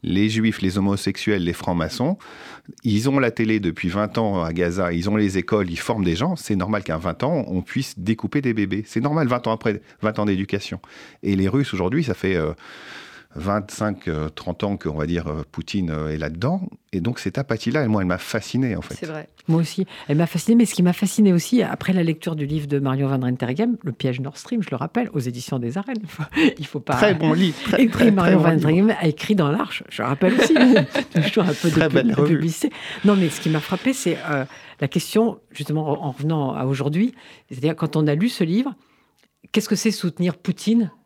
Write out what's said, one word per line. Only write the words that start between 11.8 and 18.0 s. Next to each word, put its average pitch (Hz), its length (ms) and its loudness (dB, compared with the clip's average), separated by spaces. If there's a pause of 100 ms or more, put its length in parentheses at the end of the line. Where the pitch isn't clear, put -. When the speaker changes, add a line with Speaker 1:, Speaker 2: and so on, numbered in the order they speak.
Speaker 1:
ça 120 100 -2
fait... 95 220 0
Euh, 78 160 0 (840)
vingt-cinq, 101 760 -4
euh, 78 220 -4
trente - 340 -8
ans 101 120 -2
que, - 120 -6
on 76 80 -6
va 76 100 -2
dire, 82 220 -2
euh, 76 140 -6 (100)
Poutine, 87 380 -4
euh, 78 180 -4
est 78 80 -4
là-dedans. 90 460 -4 (300)
Et 92 80 -4
donc, 117 180 -4
cette - 180 -6
apathie-là, 127 500 -2
moi, 107 140 2